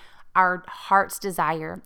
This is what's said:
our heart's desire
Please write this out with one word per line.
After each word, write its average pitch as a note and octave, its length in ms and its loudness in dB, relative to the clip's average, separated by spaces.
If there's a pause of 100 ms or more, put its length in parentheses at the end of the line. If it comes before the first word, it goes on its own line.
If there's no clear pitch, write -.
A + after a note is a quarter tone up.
(360)
our F3+ 320 4
heart's - 520 0
desire E3 680 -4